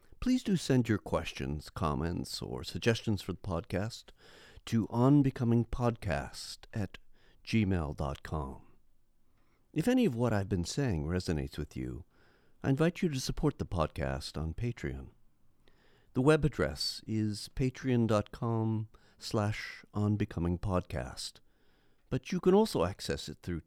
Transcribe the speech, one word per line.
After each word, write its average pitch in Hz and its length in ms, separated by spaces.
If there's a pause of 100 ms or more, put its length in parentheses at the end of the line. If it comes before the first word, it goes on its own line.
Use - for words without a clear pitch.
(200)
Please 254 220
do 202 140
send 127 340
your 107 80
questions, 76 720
comments, 78 720
or 62 220
suggestions 110 580
for - 120
the 85 60
podcast 92 680 (600)
to 113 220
onbecomingpodcast 120 1700 (160)
at 92 240 (480)
gmail 92 520
dot 71 260
com. 67 380 (1120)
If 156 180
any 254 160
of 139 100
what 117 160
I've 98 160
been 95 160
saying 92 420
resonates 80 520
with 73 180
you, 62 300 (580)
I - 60
invite 160 320
you 180 80
to 135 100
support - 400
the 82 60
podcast 73 760
on 80 120
Patreon. 67 540 (1080)
The 127 80
web 151 240
address - 600
is 107 520
patreon 127 500
dot 104 240
com 110 560 (320)
slash - 640 (100)
on 104 220
becoming 87 420
podcast, 85 760 (760)
but - 220
you 180 80
can 185 140
also 202 320
access - 420
it 76 160
through 85 240